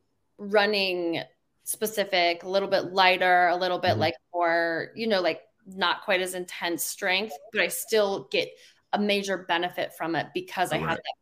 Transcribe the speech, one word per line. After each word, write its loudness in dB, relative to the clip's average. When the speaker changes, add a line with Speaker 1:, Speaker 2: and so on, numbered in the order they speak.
Speaker 1:
running 2
specific, 0
a -8
little 0
bit 0
lighter, 6
a 4
little 0
bit, 2
Speaker 2:
Mm-hmm. -2
Speaker 1:
like, 2
more, 0
you -4
know, 2
like, 0
not -2
quite 2
as -4
intense -6
strength, -2
but 0
I 2
still 0
get -2
a 0
major 0
benefit -2
from -4
it -4
because -4
I -2
Speaker 2:
Right. -4
Speaker 1:
have -2
that -10